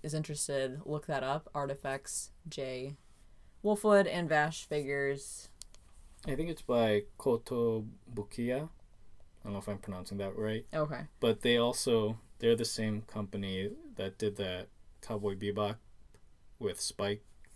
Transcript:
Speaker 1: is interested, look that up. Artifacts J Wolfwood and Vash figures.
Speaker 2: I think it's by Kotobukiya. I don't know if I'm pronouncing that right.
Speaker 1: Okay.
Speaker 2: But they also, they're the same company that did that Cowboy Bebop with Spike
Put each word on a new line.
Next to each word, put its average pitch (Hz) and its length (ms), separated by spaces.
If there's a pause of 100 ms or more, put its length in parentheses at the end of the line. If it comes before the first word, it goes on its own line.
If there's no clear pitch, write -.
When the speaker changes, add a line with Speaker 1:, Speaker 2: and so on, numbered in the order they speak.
Speaker 1:
is 151 120
interested, 143 720
look 147 200
that 135 160
up. 143 320
Artifacts 139 760 (180)
J 131 480 (680)
Wolfwood 202 460
and 170 180
Vash 151 380
figures. 139 800 (800)
Speaker 2:
I - 80
think 160 160
it's 156 120
by 113 420 (140)
Kotobukiya. 117 1500
I - 760
don't 104 80
know 101 60
if 98 100
I'm 101 100
pronouncing 98 400
that 98 180
right. 107 280 (100)
Speaker 1:
Okay. 151 280 (180)
Speaker 2:
But 113 220
they 120 160
also, 117 600 (200)
they're 117 180
the 117 80
same 107 380
company 98 680 (260)
that - 220
did 202 180
that 92 320 (340)
Cowboy 104 340
Bebop 101 400 (800)
with 95 220
Spike 101 420 (340)